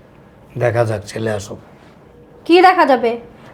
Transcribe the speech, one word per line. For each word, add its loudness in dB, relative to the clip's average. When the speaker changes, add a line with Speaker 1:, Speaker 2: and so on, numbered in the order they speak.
Speaker 1:
দেখা 0
যাক, -6
ছেলে -6
আসুক। -10
Speaker 2:
কি 4
দেখা 4
যাবে? 0